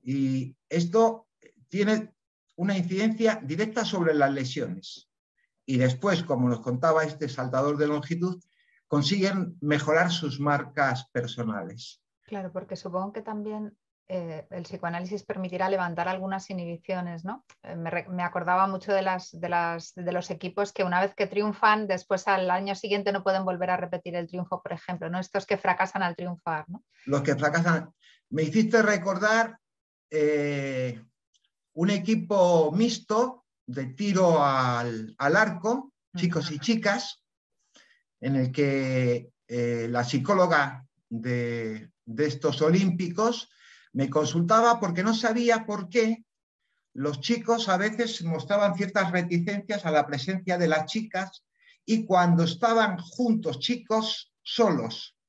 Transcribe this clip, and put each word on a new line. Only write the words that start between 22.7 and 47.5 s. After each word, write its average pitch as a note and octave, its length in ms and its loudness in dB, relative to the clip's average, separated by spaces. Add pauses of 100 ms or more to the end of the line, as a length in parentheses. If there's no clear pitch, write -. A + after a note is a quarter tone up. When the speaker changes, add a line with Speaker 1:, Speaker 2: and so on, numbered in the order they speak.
Speaker 2:
siguiente G3+ 360 -2
no G3 120 -2
pueden F#3+ 220 0
volver F3+ 260 -2
a F3+ 60 0
repetir F3 380 -6
el E3+ 120 -4
triunfo, F3+ 340 -6
por - 120 -8
ejemplo, E3 360 -8
¿no? F3+ 100 -4
Estos F#3+ 260 -4
que G3 120 0
fracasan F#3 460 0
al F3 120 -2
triunfar, E3+ 540 -6
¿no? G3 140 -14 (220)
Speaker 1:
Los C#3 180 0
que C#3 120 2
fracasan. D#3 560 2 (380)
Me D#3 140 0
hiciste A3 380 4
recordar, G#3 760 2 (580)
eh, C#3 840 0 (720)
un F3 160 2
equipo F3 840 4
mixto A#3 760 0 (200)
de B2+ 220 -6
tiro F3+ 560 4
al, A#2+ 760 0
al C#3+ 180 2
arco, G#3+ 560 0 (240)
chicos E3+ 360 0
y D3+ 40 -4
Speaker 2:
Ujú. - 80 -8
Speaker 1:
chicas, - 600 0 (960)
en C3+ 140 0
el B2+ 160 2
que, C3 800 0 (160)
eh, A#2+ 420 -2
la B2 140 0
psicóloga D#3 840 2 (240)
de, A#2 800 -4 (160)
de A#2 220 -2
estos C3+ 340 -2
olímpicos F3+ 880 2 (440)
me C3+ 160 0
consultaba E3+ 680 4
porque F#3 240 -2
no A3+ 120 2
sabía A3+ 500 2
por G3+ 240 -6
qué A3+ 340 2 (680)
los C#3+ 260 -4
chicos A3+ 500 0